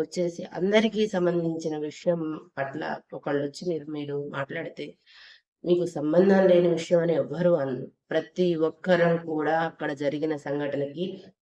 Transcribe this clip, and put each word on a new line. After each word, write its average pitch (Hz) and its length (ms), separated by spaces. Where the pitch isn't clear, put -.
వచ్చేసి 170 380
అందరికీ 214 460
సంబంధించిన 165 720
విషయం 170 340
పట్ల 139 240
ఒకళ్ళు 143 300
వచ్చి 143 240
మీరు, 151 240
మీరు 143 220
మాట్లాడితే 147 500
మీకు 175 320
సంబంధం 185 560
లేని 175 240
విషయం 170 300
అని 165 180
ఎవ్వరూ 170 380
అనరు. 135 260
ప్రతి 160 360
ఒక్కరూ 170 400
కూడా 156 260
అక్కడ 156 200
జరిగిన 151 300
సంఘటనకి 143 640